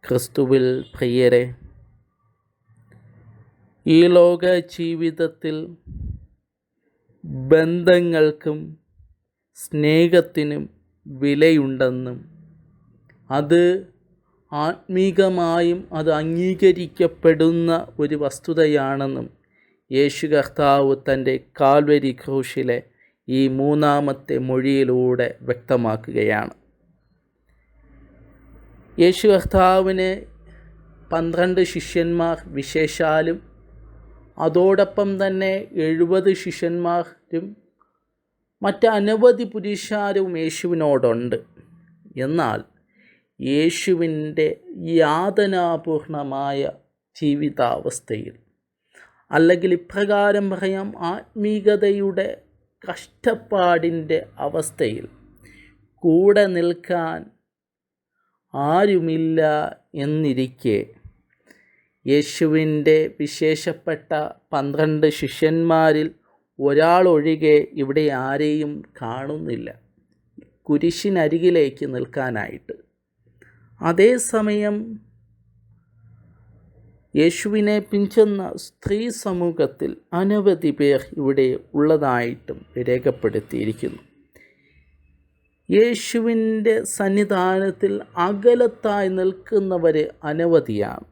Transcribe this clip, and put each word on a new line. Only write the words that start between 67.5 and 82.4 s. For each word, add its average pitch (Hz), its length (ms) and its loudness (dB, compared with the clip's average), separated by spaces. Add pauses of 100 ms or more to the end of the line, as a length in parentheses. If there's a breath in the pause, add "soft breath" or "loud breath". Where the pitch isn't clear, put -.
ഇവിടെ 143 320 -2 (140)
ആരെയും 147 520 -4 (220)
കാണുന്നില്ല 131 760 -10 (960)
കുരിശിനരികിലേക്ക് 165 1200 0
നിൽക്കാനായിട്ട്. 127 880 -8 (1040 soft breath)
അതേസമയം 208 960 0 (2500)
യേശുവിനെ 208 680 0
പിൻചെന്ന 202 600 0 (160)
സ്ത്രീ - 400 -6 (180)
സമൂഹത്തിൽ 175 760 -4 (220)
അനവധി 190 580 0
പേർ 143 280 2 (140)
ഇവിടെ 135 320 0 (280)
ഉള്ളതായിട്ടും 143 840 0 (240)